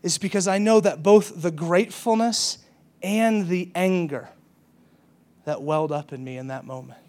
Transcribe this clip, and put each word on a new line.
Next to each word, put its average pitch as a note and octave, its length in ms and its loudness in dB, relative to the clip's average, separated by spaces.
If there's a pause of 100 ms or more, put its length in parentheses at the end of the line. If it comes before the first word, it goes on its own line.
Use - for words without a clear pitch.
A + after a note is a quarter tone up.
It's F3 160 -4
because F#3+ 280 -2
I G3 120 0
know A3 220 6
that D#3+ 220 -2
both G3 380 6
the E3+ 100 -2
gratefulness G#3+ 1080 0 (440)
and G#3+ 460 2
the F3+ 260 -2
anger F3 540 0 (1160)
that D3+ 180 -6
welled D3+ 300 -2
up D3 200 -8
in C3 100 -12
me C3 140 -12
in C3 120 -12
that C3 180 -12
moment C3 320 -14 (100)